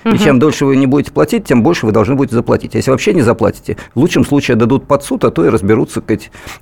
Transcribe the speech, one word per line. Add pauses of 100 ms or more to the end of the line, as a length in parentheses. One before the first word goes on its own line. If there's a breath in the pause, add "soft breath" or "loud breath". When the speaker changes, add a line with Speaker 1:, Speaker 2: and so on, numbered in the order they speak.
Speaker 1:
И
Speaker 2:
Мгм.
Speaker 1:
чем
дольше
вы
не
будете
платить,
тем
больше
вы
должны
будете
заплатить.
Если
вообще
не
заплатите, (180 loud breath)
в
лучшем
случае
отдадут
под
суд,
а
то
и
разберутся,
сказать, (320 loud breath)